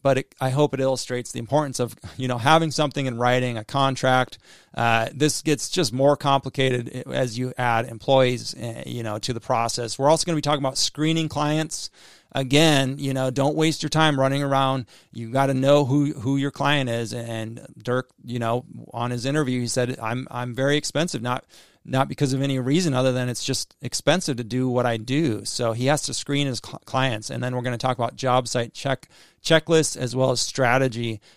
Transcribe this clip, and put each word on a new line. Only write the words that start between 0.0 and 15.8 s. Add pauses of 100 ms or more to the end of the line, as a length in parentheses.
but
it,
I
hope
it
illustrates
the
importance
of, (220)
you
know,
having
something
in
writing,
a
contract. (380)
Uh,
this
gets
just
more
complicated
as
you
add
employees,
uh,
you
know,
to
the
process.
We're
also
gonna
be
talking
about
screening
clients. (420)
Again,
you
know,
don't
waste
your
time
running
around. (240)
You
gotta
know